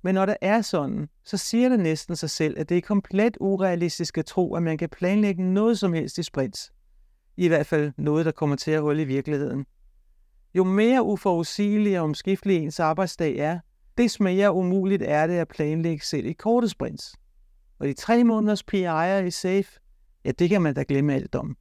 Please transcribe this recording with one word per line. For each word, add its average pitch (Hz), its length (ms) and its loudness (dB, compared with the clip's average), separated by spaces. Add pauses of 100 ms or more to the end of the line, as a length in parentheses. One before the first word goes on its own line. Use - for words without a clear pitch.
Men 185 140 0
når 190 100 4
det 208 160 0
er 214 200 2
sådan, 147 480 -4 (160)
så 208 120 -6
siger 247 320 2
det 247 100 4
næsten 160 360 -2
sig 156 140 -6
selv, - 300 -2
at 156 100 -4
det 175 80 2
er 175 40 2
komplet 208 580 0
urealistisk 180 800 -2
at 160 80 -2
tro, - 300 -2
at 170 80 -2
man 160 140 -2
kan 165 120 -4
planlægge 190 540 0
noget 202 360 2
som 185 140 0
helst - 240 -4
i 170 60 -4
sprints. - 480 -6 (680)
I 180 100 2
hvert 160 180 2
fald 151 320 0
noget, 151 280 0
der 160 60 0
kommer 147 240 -2
til - 160 -6
at 156 100 0
holde 151 200 0
i 151 40 -2
virkeligheden. 139 600 -4 (880)
Jo 185 100 4
mere 220 400 4
uforudsigelig 202 960 0
og 165 40 0
omskiftelig 185 540 0
ens 156 220 -4
arbejdsdag 160 580 0
er, 160 220 -2 (380)
des 240 220 2
mere 190 340 4
umuligt 185 520 0
er 151 220 2
det 175 60 0
at 170 140 0
planlægge 160 580 -2
selv 147 200 -4
i 151 80 -4
korte 233 360 2
sprints. - 460 -10 (640)
Og 139 80 -4
de 139 60 -2
tre 240 300 2
måneders 220 400 2
P - 100 -8
I'er 185 520 0
i 180 60 -2
safe, 190 480 -2 (460)
ja, - 60 -2
det 175 180 2
kan 196 120 4
man 151 120 2
da 139 140 -4
glemme 139 260 2
alt - 220 -4
om. 143 260 -6